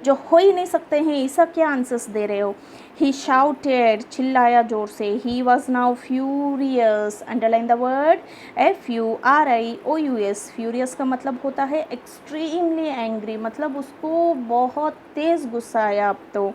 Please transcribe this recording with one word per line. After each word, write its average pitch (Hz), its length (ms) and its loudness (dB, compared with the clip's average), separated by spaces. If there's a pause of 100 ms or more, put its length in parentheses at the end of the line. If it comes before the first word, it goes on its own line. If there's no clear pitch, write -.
जो 269 100 4
हो 330 240 4
ही 392 140 8
नहीं 359 140 0
सकते 339 340 -2
हैं, 294 240 0
ऐसा 277 200 2
क्या 330 240 2
आंसर्स 254 400 -2
दे 208 180 -4
रहे 208 120 -2
हो? 202 160 -2 (480)
He 277 100 2
shouted, 262 960 2
चिल्लाया 247 540 2
ज़ोर 220 260 -2
से। 208 380 -4
He 240 160 -4
was 247 280 2
now 247 240 2
furious, 262 1300 -2 (100)
underline 226 380 0
the 233 100 4
word 277 380 2 (400)
एफ़ 381 340 0
यू 226 320 -2
आर 294 240 4
आई 233 380 0
ओ 294 100 0
यू 294 200 -2
एस। 208 400 -4
फ्यूरियस 247 380 -4
का 277 100 -6
मतलब 262 400 -4
होता 269 200 -4
है 294 240 -2
extremely 320 1000 -4 (100)
angry, 220 400 -6
मतलब 262 380 -6
उसको 320 580 -2
बहुत 254 640 -2 (180)
तेज़ 311 340 -2
गुस्सा 233 360 -4
आया 202 260 0
अब 196 80 -4 (160)
तो। 202 200 -2